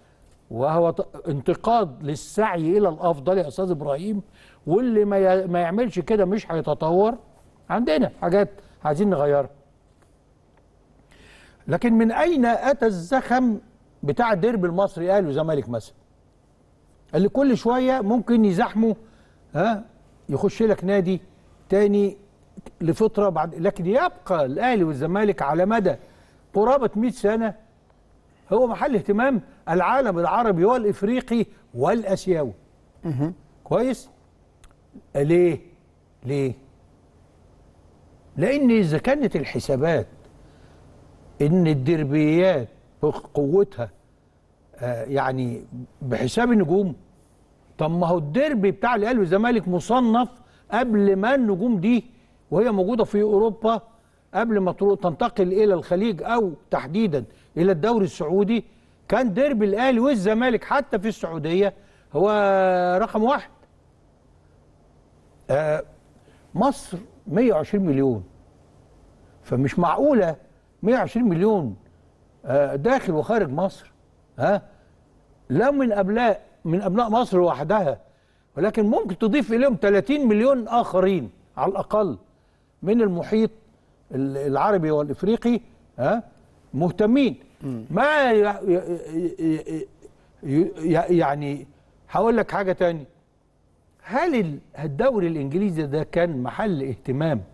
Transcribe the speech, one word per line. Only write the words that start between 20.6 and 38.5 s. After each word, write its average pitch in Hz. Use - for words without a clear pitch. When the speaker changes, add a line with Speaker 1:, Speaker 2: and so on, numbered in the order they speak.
Speaker 1:
لك 208
نادي 185
تاني 202
لفتره 202
بعد، 160
لكن 170
يبقى 190
الاهلي 196
والزمالك 160
على 156
مدى 196
قرابه 233
مية 226
سنه 220
هو 240
محل 226
اهتمام 208
العالم 185
العربي 185
والافريقي 233
والاسيوي. 170
Speaker 2:
مهم. 156
Speaker 1:
كويس؟ 226
ليه؟ 165
ليه؟ 135
لان 247